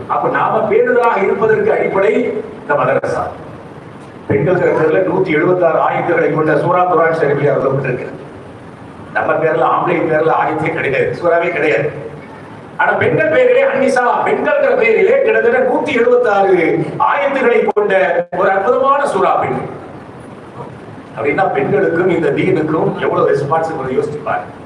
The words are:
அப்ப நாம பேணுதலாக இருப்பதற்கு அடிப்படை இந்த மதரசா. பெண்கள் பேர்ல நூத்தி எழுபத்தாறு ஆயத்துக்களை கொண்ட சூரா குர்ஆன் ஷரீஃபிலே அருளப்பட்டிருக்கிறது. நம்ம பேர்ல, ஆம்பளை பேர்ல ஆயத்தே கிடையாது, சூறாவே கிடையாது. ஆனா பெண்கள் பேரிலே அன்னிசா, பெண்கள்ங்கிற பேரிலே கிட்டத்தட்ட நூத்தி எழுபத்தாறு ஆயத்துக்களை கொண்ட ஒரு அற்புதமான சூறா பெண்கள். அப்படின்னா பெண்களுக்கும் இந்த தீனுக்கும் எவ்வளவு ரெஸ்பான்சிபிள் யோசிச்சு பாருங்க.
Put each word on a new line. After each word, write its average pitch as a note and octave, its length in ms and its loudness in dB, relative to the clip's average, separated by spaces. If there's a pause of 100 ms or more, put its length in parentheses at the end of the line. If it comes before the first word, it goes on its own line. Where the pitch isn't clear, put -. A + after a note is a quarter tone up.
அப்ப - 220 -2
நாம - 420 0
பேணுதலாக A#3+ 460 2
இருப்பதற்கு - 560 2
அடிப்படை - 680 0 (180)
இந்த - 140 -2
மதரசா. - 480 0 (1040)
பெண்கள் - 280 2
பேர்ல E3 540 2
நூத்தி F#3 180 0
எழுபத்தாறு E3 520 2
ஆயத்துக்களை D#3 560 0
கொண்ட - 200 2
சூரா F3+ 280 2
குர்ஆன் D#3+ 400 2
ஷரீஃபிலே C#3+ 300 2
அருளப்பட்டிருக்கிறது. C3+ 600 -2 (1000)
நம்ம - 200 -2
பேர்ல, B2+ 420 0
ஆம்பளை E3+ 180 0
பேர்ல D3+ 400 0 (120)
ஆயத்தே D#3 280 -4
கிடையாது, C3 520 -2
சூறாவே E3+ 240 2
கிடையாது. D3 420 0 (840)
ஆனா - 160 0
பெண்கள் - 360 2
பேரிலே - 340 4
அன்னிசா, B3+ 400 2 (220)
பெண்கள்ங்கிற - 520 2
பேரிலே G#3+ 460 4
கிட்டத்தட்ட A3+ 360 2
நூத்தி D4 380 0
எழுபத்தாறு G3 840 4 (200)
ஆயத்துக்களை C#4 760 2
கொண்ட F#3 520 2 (120)
ஒரு F#3+ 120 2
அற்புதமான B3 540 2
சூறா F#3+ 360 2
பெண்கள். - 300 -4 (1500)
அப்படின்னா - 320 0
பெண்களுக்கும் F3+ 560 2
இந்த E3 200 2
தீனுக்கும் D#3 680 0
எவ்வளவு D#3 320 2
ரெஸ்பான்சிபிள் C#3 640 -2
யோசிச்சு C#3+ 320 -2
பாருங்க. - 220 -4 (200)